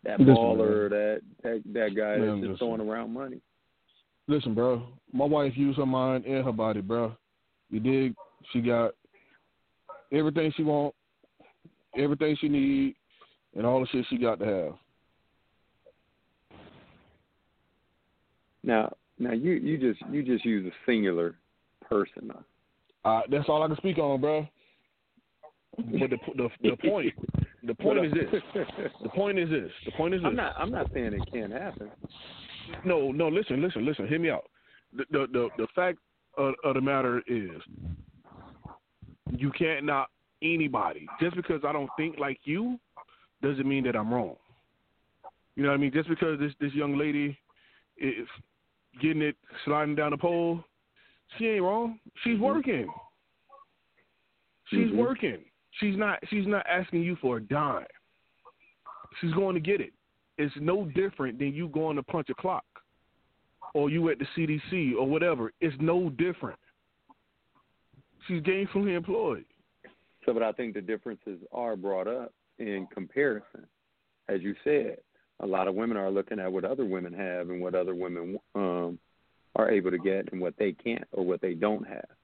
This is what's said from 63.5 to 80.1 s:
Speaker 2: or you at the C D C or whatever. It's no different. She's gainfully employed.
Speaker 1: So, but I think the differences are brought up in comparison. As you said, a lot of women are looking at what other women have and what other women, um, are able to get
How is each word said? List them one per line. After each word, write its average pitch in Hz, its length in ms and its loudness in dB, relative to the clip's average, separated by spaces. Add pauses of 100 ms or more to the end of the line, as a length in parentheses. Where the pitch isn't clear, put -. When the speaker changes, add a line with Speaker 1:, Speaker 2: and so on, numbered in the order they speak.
Speaker 2:
or 147 160 2
you 165 200 2
at - 80 0
the 139 160 -4
C 165 120 2
D 151 140 0 (100)
C 151 280 0
or 131 80 2
whatever. 151 540 0
It's 156 200 0
no 170 300 2
different. 139 480 -4 (1700)
She's 170 160 -2
gainfully 190 540 2
employed. 175 480 -2 (800)
Speaker 1:
So, 123 80 2
but 113 100 2
I 110 100 2
think 113 220 -6
the 104 60 -6
differences 104 580 -8 (140)
are 117 240 -4
brought 95 320 -2
up 120 240 -6 (260)
in 101 340 -4
comparison. 110 760 -2 (600)
As 98 140 0
you 98 120 -2 (100)
said, 143 340 2 (420)
a 104 60 -4
lot 95 220 2
of 95 60 0
women 113 220 0
are 95 140 0
looking 98 300 -2
at 92 120 -2
what 92 120 -2
other 131 200 -2
women 90 280 -4
have 90 380 -6
and 90 100 -6
what 90 140 -4
other 90 200 0
women, 87 440 -6 (160)
um, 87 440 -2 (580)
are 110 140 4
able 95 200 2
to 90 80 0
get 95 340 -2